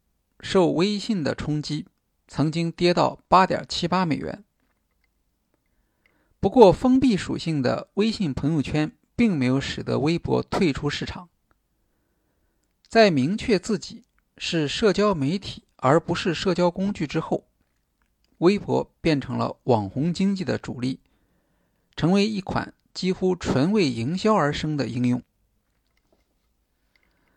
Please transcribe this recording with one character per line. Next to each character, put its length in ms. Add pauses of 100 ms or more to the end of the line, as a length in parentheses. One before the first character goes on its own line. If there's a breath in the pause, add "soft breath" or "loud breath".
(420)
受 280
微 300
信 240
的 100
冲 260
击， 280 (400)
曾 240
经 200
跌 220
到 340
八 200
点 200
七 200
八 180
美 120
元。 260 (2000)
不 120
过， 200
封 280
闭 180
属 180
性 280
的 320
微 160
信 200
朋 220
友 80
圈 340 (200)
并 200
没 120
有 120
使 220
得 160
微 220
博 240
退 280
出 160
市 160
场。 240 (1600)
在 220
明 260
确 220
自 220
己 240 (340)
是 300
社 260
交 220
媒 240
体 240 (140)
而 220
不 140
是 220
社 180
交 160
工 240
具 140
之 120
后， 280 (920)
微 220
博 420
变 180
成 160
了 280
网 260
红 240
经 220
济 80
的 160
主 200
力， 200 (960)
成 160
为 180
一 100
款 360 (180)
几 180
乎 240
纯 380
为 160
营 280
销 180
而 180
生 240
的 100
应 180
用。 160 (2250)